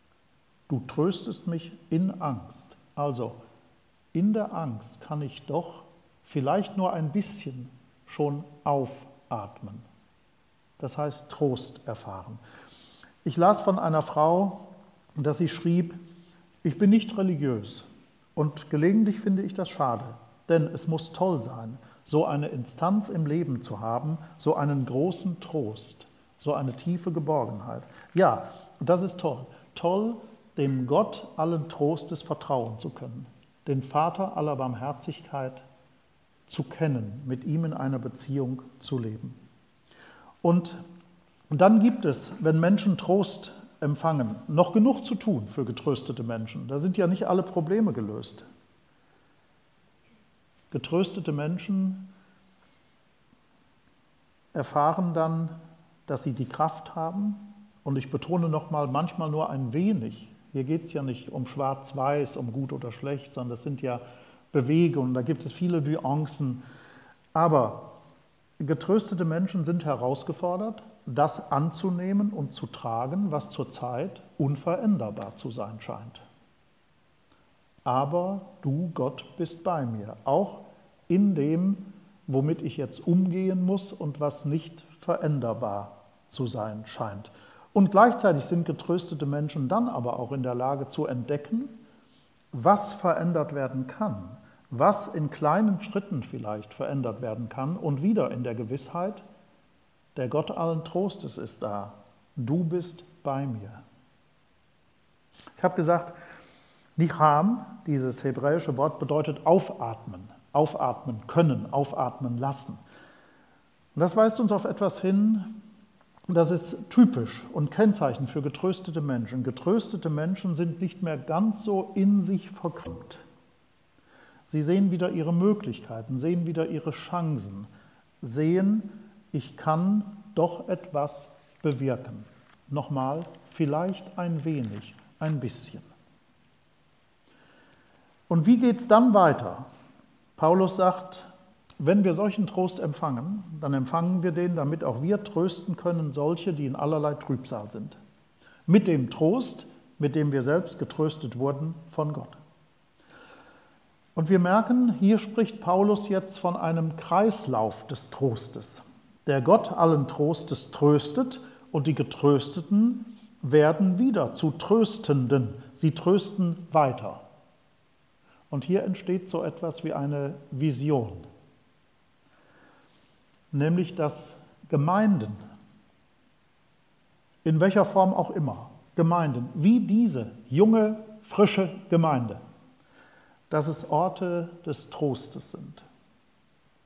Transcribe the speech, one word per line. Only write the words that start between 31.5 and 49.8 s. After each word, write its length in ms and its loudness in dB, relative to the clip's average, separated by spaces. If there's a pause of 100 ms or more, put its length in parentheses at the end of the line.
Trostes 520 -2
vertrauen 580 -4
zu 100 -10
können, 360 -14 (420)
den 140 0
Vater 540 -2
aller 220 -2
Barmherzigkeit 1040 -8 (840)
zu 160 -6
kennen, 640 -4
mit 200 -6
ihm 180 0
in 100 -4
einer 260 -4
Beziehung 640 -6 (160)
zu 200 -4
leben. 340 -8 (1080)
Und 340 4 (720)
dann 300 8
gibt 240 4
es, 380 -2
wenn 180 4
Menschen 380 4
Trost 560 0 (260)
empfangen, 560 0 (140)
noch 240 4
genug 320 4
zu 100 -4
tun 320 -2
für 160 -4
getröstete 600 -4
Menschen. 440 -8
Da 120 -4
sind 180 0
ja 100 4
nicht 200 0
alle 160 2
Probleme 500 0
gelöst. 500 -8 (2250)